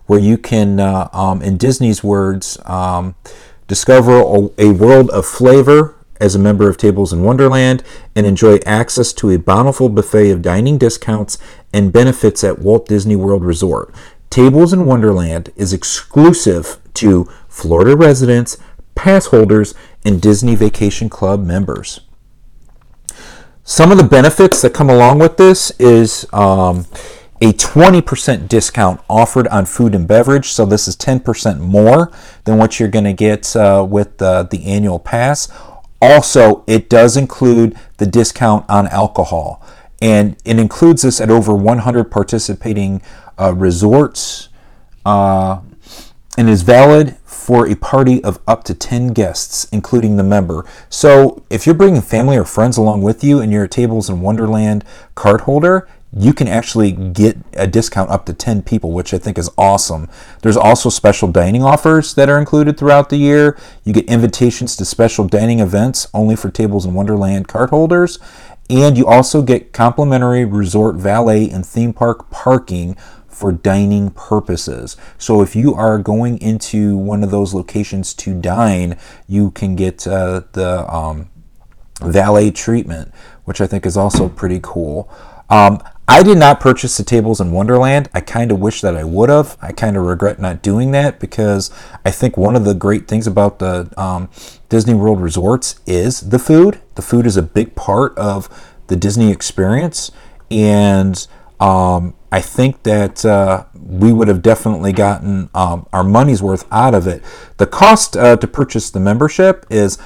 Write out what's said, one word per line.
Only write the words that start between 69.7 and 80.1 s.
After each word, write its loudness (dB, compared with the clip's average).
complimentary 0
resort -2
valet 0
and -8
theme -4
park -4
parking -4
for -6
dining -2
purposes. -8
So 0
if -2
you 0
are 0
going -4
into -4
one -4
of -4
those -2
locations -8
to -10
dine, -2
you -2
can -6
get, -6
uh, -6